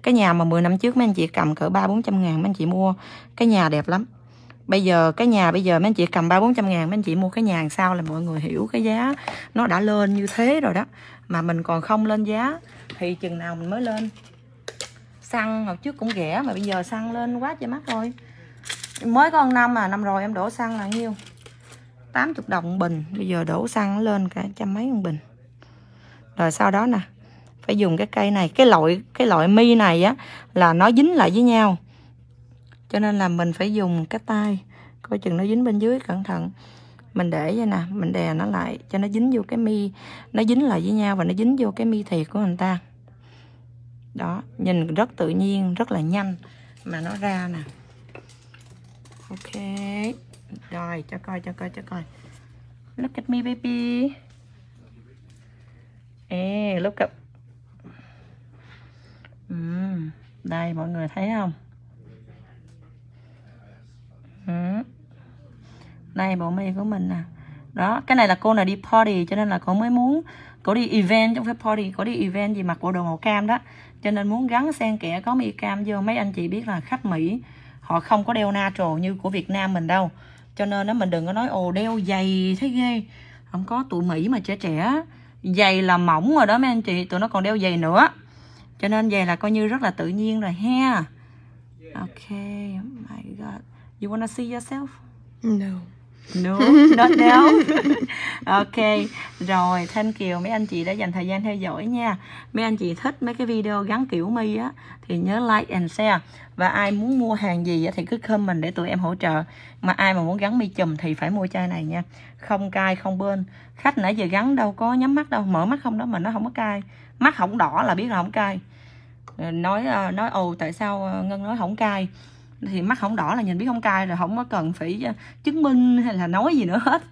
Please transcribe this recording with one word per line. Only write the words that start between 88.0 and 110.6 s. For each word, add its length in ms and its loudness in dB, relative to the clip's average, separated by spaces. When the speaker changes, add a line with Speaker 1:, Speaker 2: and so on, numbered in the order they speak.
Speaker 1:
Cho 100 -2
nên 220 2
giày 160 2
là 100 0
coi 140 -4
như 180 2
rất 140 -2
là 80 0
tự 180 -6
nhiên 320 -2
rồi 120 -4
ha. 520 0
Ok, 340 -12
oh 320 -14
my 280 -16
God. 220 -12
You 80 -6
wanna 160 -4
see 200 -8
yourself? 400 -8
Speaker 2:
No. 380 -2
Speaker 1:
No, 240 0
not 140 8
now. 400 8
<laughs> 20 -
Ok, 300 0
rồi, 460 0
thank 320 -4
you 220 -4
mấy 100 -6
anh 160 -2
chị 180 -6
đã 80 -4
dành 200 -4
thời 140 -4
gian 160 -2
theo 120 -4
dõi 320 -6
nha. 300 -2
Mấy 120 -2
anh 120 0
chị 180 -4
thích 280 -6
mấy 120 -4
cái 120 -4
video 360 -2
gắn 240 -2
kiểu 240 -4
mi 260 -2
á 140 -4
thì 100 -2
nhớ 400 0
like 160 -4
and 180 -2
share. 260 2
Và 120 2
ai 220 0
muốn 280 0
mua 160 0
hàng 320 -2
gì 180 0
á 120 -2
thì 80 -4
cứ 140 -4
comment 440 0
để 80 -4
tụi 180 -4
em 100 -2
hỗ 160 -2
trợ. 280 0
Mà 100 0
ai 220 2
mà 80 0
muốn 140 -2
gắn 220 0
mi 100 0